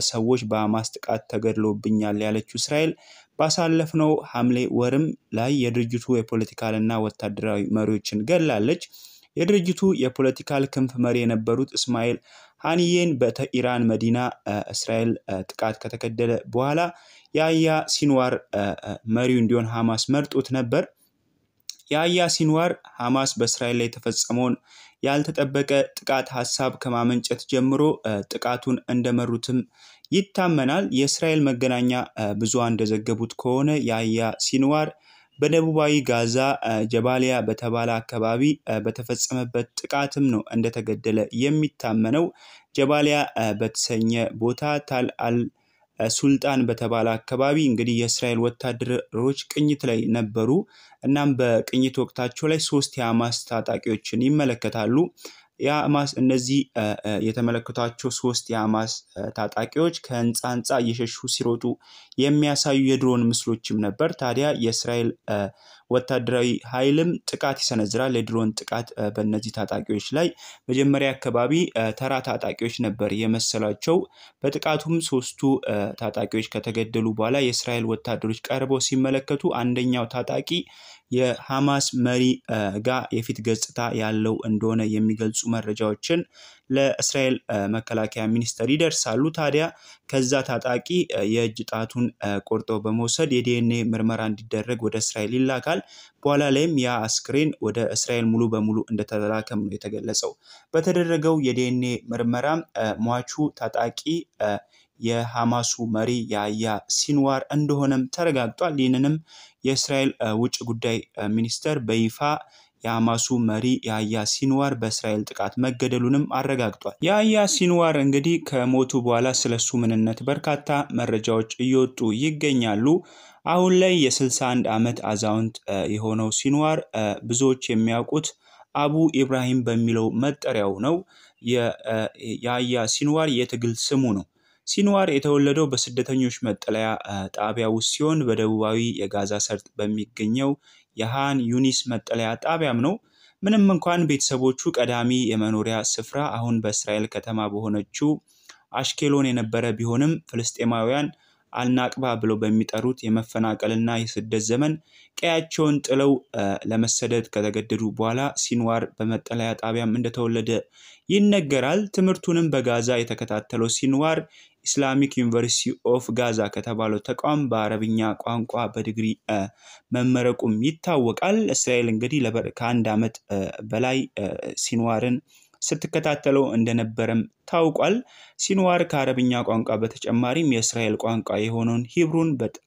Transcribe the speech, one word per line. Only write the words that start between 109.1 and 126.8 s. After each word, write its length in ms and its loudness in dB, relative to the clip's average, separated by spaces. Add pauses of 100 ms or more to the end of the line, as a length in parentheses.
የእስራኤል፣ 520 0
እ፣ 180 -4
ውጭ 300 0
ጉዳይ፣ 340 -2 (160)
እ፣ 160 -8
ሚኒስቴር 500 -2
በይፋ 400 0 (640)
የሐማሱ 420 0 (160)
መሪ 240 0 (180)
ያህያ 420 -2
ሲንዋር 500 0
በእስራኤል 480 -2
ጥቃት 340 -6
መገደሉንም 640 0 (100)
አረጋግጧል። 680 -2
ያህያ 460 4
ሲንዋር 500 4
እንግዲህ 460 4
ከሞቱ 480 2 (100)
በኋላ 320 2
ስለሱ 440 0
ምንነት 460 2
በርካታ 440 -2 (240)
መረጃዎች 640 0
እየወጡ 420 2 (160)
ይገኛሉ። 720 0 (600)
አሁን 300 4
ላይ 220 6
የስልሳ 500 2
አንድ 220 0
ዓመት 360 0
አዛውንት፣ 580 0
እ፣ 140 -4 (120)
የሆነው 420 -2
ሲንዋር፣ 480 2 (120)